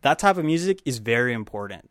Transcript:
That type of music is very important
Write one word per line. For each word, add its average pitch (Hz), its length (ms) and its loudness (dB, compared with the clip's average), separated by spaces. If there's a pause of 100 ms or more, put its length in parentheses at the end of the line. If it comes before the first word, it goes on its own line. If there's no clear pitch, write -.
That 147 180 2
type 196 180 4
of 170 80 -2
music 170 400 0
is 123 140 -4
very 117 340 0
important 101 560 -10